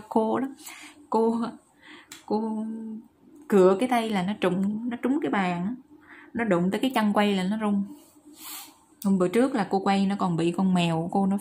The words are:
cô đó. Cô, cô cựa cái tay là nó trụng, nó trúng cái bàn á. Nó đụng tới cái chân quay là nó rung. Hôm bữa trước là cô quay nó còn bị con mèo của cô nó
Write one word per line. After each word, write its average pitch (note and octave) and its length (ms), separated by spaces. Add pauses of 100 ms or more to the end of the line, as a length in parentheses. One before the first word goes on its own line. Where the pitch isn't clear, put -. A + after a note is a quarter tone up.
cô A3 300
đó. C4 80 (640)
Cô, A3+ 300 (880)
cô A3 400 (840)
cựa F#3+ 320
cái B3 100
tay A#3 200
là G3 140
nó G3 180
trụng, G3+ 480
nó A#3+ 120
trúng C4+ 200
cái D4+ 100
bàn F3+ 340
á. A3 80 (600)
Nó A#3 100
đụng F3+ 280
tới G#3+ 80
cái C4 160
chân G#3+ 180
quay G#3 200
là F#3 100
nó G3+ 180
rung. G3+ 220 (1200)
Hôm G3 140
bữa F3+ 100
trước B3 280
là A3 140
cô G3 100
quay G3 260
nó G3 100
còn F#3 220
bị E3 140
con F#3+ 220
mèo E3+ 280
của F3 100
cô G3 140
nó G3 160